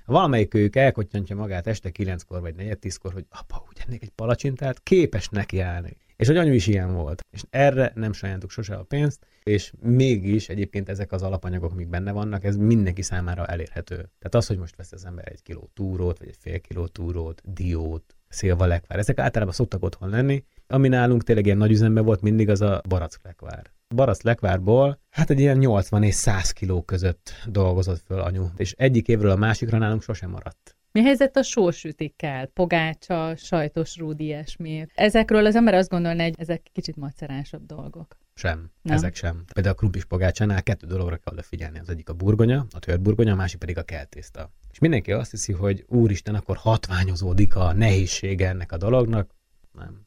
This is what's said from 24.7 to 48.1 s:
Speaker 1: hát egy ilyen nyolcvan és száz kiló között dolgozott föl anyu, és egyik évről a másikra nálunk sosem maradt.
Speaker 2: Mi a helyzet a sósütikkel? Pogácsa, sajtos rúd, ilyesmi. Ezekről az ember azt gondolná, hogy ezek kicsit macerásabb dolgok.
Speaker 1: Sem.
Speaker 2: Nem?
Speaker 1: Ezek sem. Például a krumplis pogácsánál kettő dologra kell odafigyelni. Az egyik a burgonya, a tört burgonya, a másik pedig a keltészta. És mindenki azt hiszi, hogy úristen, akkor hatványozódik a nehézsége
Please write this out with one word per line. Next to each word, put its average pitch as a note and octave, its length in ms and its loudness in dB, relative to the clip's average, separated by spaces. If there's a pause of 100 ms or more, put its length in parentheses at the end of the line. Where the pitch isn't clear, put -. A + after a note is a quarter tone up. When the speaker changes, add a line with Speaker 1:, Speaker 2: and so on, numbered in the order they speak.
Speaker 1:
hát D#3 200 0
egy C#3 100 4
ilyen C#3 180 6
nyolcvan G#2+ 460 4
és G#2 100 4
száz F#2+ 380 0
kiló F2+ 300 -4
között F2+ 520 -4 (140)
dolgozott F#2 580 0
föl F#2+ 140 -6
anyu, F#2 260 -2 (120)
és G2 200 -4
egyik B2+ 300 2
évről G#2 240 4
a F#2+ 40 4
másikra A2 420 0
nálunk A2 240 0
sosem - 280 -8
maradt. - 460 -14 (180)
Speaker 2:
Mi G#3+ 60 2
a A3+ 40 6
helyzet C4+ 340 4
a C4+ 60 4
sósütikkel? D3+ 1040 -4
Pogácsa, D#3+ 880 -2
sajtos D#3+ 640 -4
rúd, D#3 220 -8
ilyesmi. D#3 640 -8 (100)
Ezekről G#3+ 500 4
az G#3+ 100 4
ember A3+ 180 6
azt F#3 160 4
gondolná, E3+ 340 -2
hogy E3 140 -2
ezek E3 340 -8
kicsit E3 240 -8
macerásabb C#3 720 -12
dolgok. D3+ 520 -18 (160)
Speaker 1:
Sem. E2 380 -6 (100)
Speaker 2:
Nem? D#3 140 0
Speaker 1:
Ezek F2+ 200 0
sem. E2+ 280 -6 (100)
Például F#2+ 220 0
a - 20 -6
krumplis F2+ 280 0
pogácsánál F#2+ 580 0
kettő - 240 -4
dologra F2 300 -4
kell - 160 -12
odafigyelni. E2 460 -12
Az E2 100 -14
egyik E2 200 -10
a E2 40 -10
burgonya, A2 580 2
a - 80 -14
tört F2 220 -2
burgonya, G#2+ 300 4
a G2 40 2
másik F#2 240 -4
pedig F2 180 -6
a E2 60 -6
keltészta. D2+ 680 -14 (200)
És - 80 -20
mindenki D#3 320 2
azt A#2 200 -2
hiszi, - 200 -6
hogy G2 360 -2
úristen, G#2+ 480 2
akkor F#2+ 220 -4
hatványozódik F#2 1000 4
a F2+ 180 4
nehézsége F#2+ 760 2